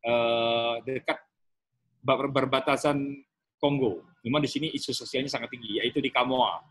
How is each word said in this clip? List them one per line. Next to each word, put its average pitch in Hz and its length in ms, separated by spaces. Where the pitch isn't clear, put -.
eh, 117 720
dekat 127 320
ber-, 135 320
berbatasan 139 920
Kongo. 131 480
Cuma 131 160
di 147 80
sini 151 240
isu 139 240
sosialnya 135 320
sangat 120 240
tinggi, 110 320
yaitu 123 160
di 139 80
Kamoa. 123 640